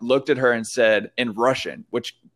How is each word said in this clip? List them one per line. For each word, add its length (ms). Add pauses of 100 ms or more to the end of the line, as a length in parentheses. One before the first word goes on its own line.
looked 300
at 80
her 120
and 160
said, 500
"In 180
Russian," 560
which, 260 (200)